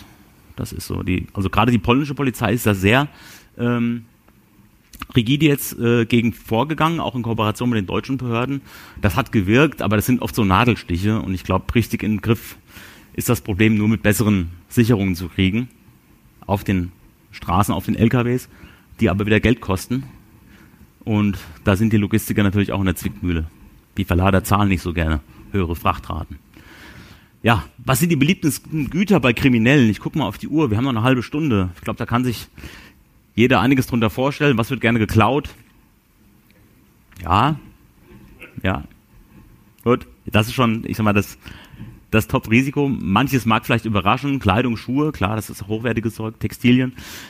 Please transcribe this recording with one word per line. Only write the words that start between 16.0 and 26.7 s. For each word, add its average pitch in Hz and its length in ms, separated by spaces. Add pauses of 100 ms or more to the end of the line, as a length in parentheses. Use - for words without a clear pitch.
auf 95 180
den 90 280 (400)
Straßen, - 420
auf 87 120
den - 100
L 117 140
K 120 160
Ws, 123 240 (500)
die 110 120
aber 101 160
wieder 107 120
Geld 110 220
kosten. 120 420 (1000)
Und 104 340 (260)
da 101 120
sind 107 180
die 113 40
Logistiker 104 440
natürlich 101 300
auch - 80
in 98 60
der 90 100
Zwickmühle. 87 500 (520)
Die 98 80
Verlader 92 380
zahlen 101 260
nicht 92 120
so 87 120
gerne 80 260 (320)
höhere 85 240
Frachtraten. 85 640 (1040)